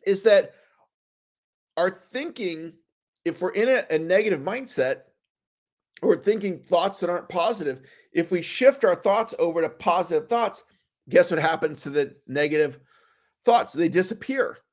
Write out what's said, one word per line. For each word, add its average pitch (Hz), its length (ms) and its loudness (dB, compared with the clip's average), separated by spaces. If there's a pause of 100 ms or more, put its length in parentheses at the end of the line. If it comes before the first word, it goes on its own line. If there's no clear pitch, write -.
is 196 200 -2
that 208 280 4 (1200)
our 180 140 2
thinking, 185 840 -10 (480)
if 170 160 -4
we're 180 120 -2
in 220 160 0
a, 254 200 2
a 160 120 0
negative 180 400 0
mindset, 147 640 -4 (1000)
or 175 140 4
thinking 196 420 -2
thoughts 185 400 -2
that 175 100 -4
aren't 175 200 -6
positive, 170 540 -4 (300)
if 165 200 -2
we 175 100 -2
shift 262 420 2
our 180 120 4
thoughts 214 420 0
over 165 240 0
to 156 60 0
positive 170 600 -2
thoughts, 233 360 -2 (440)
guess 175 220 4
what 165 80 -2
happens 156 440 -2
to 147 80 -10
the 139 260 -2 (100)
negative 147 540 -2 (640)
thoughts? - 280 4
They 165 160 0
disappear. 220 680 -2 (140)